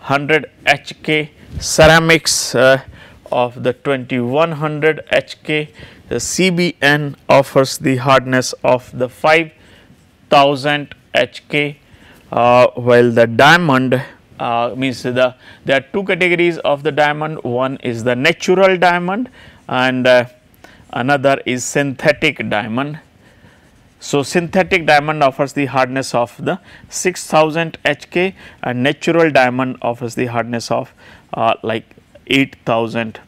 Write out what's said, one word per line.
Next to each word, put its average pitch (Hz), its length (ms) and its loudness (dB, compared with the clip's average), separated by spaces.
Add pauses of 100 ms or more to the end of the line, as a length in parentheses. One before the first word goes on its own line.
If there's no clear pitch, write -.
hundred 143 500 -2 (160)
H 139 340 -2
K, 151 300 -4 (280)
ceramics, 160 920 2
uh, 131 280 4 (500)
of 123 320 -4
the 123 100 -2
twenty-one 131 800 -2
hundred 151 580 -2
H - 320 -2
K, 151 260 -4 (400)
the 120 100 -4
C 185 300 0
B 175 320 -2
N 143 340 0 (120)
offers 135 500 2
the 135 200 -2
hardness 131 560 0 (100)
of 127 340 -2
the 123 120 -4
five 160 420 0 (760)
thousand 143 640 0 (220)
H - 320 -2
K, 147 320 -4 (520)
uh, 123 440 4
while 123 360 4
the 117 160 4
diamond, 131 760 2 (360)
uh, 120 360 -4
means 131 280 -6
the, 123 320 0 (300)
there 135 120 2
are 131 160 -2
two 196 100 -4
categories 175 560 0
of 143 240 -2
the 151 80 -2
diamond. 151 520 -2
One 127 340 -4
is 117 260 -6
the 123 120 0
natural 180 640 2
diamond 180 520 0 (380)
and, 127 400 0
uh, 123 180 6 (680)
another 135 540 0
is 123 180 -4
synthetic 143 840 -2
diamond. 120 500 -4 (1000)
So, 143 220 -2
synthetic 175 640 0
diamond 151 380 2
offers 139 280 0
the 143 140 -2
hardness 131 500 -2
of 120 220 -2
the 170 220 -4 (280)
six - 400 -6
thousand 156 560 0
H - 260 -4
K 185 240 -2 (300)
and 123 180 -4
natural 160 480 2
diamond 127 520 0
offers 117 340 -6
the 127 120 -2
hardness 117 440 -6
of, 123 220 -6 (400)
uh, 113 300 0
like 113 220 -6 (420)
eight 135 280 0 (100)
thousand 113 640 -4